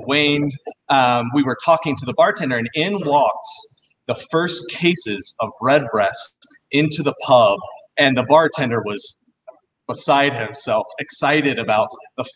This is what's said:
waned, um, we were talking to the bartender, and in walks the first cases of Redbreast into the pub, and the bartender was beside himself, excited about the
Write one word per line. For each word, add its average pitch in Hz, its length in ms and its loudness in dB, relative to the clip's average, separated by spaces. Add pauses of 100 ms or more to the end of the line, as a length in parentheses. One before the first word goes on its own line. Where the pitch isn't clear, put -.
waned, 147 500 0 (380)
um, 123 460 2
we 143 100 2
were 127 200 -2
talking 160 300 2
to 143 100 4
the 123 100 -4
bartender, 165 420 2
and 117 180 -4
in 190 300 -2
walks - 800 -2 (240)
the 123 60 -2 (160)
first 170 400 -2
cases 135 680 -2
of 107 100 -4 (100)
Redbreast 113 760 0 (340)
into 156 320 0
the 143 120 -2 (100)
pub, 113 340 4 (380)
and 135 200 2
the 127 60 0
bartender 131 600 2
was 101 340 -8 (720)
beside 139 440 2
himself, 110 540 -4 (140)
excited 143 580 0
about 107 300 0 (280)
the 127 80 -6 (120)